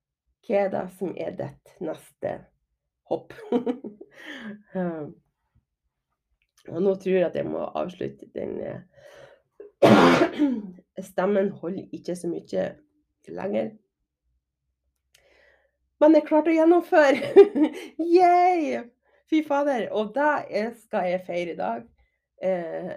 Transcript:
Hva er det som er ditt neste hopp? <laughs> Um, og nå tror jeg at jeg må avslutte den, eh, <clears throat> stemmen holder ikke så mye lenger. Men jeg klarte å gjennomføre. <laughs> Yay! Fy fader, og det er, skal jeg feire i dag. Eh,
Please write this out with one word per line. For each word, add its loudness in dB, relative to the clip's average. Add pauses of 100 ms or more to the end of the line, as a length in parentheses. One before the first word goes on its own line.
(460)
Hva 0
er -2
det -4 (100)
som -8
er -8
ditt -14
neste -10 (720)
hopp? -8 (160)
<laughs> -6 (680)
Um, -8 (1600)
og -8
nå 0
tror -2
jeg 2
at -6
jeg -4
må -6 (180)
avslutte -8
den, -8 (100)
eh, -4 (1120)
<clears throat> -16
stemmen 0 (100)
holder -8
ikke -8
så -8
mye -6 (640)
lenger. -6 (2250)
Men 8
jeg 4
klarte 2
å 2
gjennomføre. 6 (220)
<laughs> -2
Yay! 2 (500)
Fy 2
fader, -2
og -4
det 0 (160)
er, -6
skal -4
jeg -4
feire -6
i -10
dag. -6 (540)
Eh, -6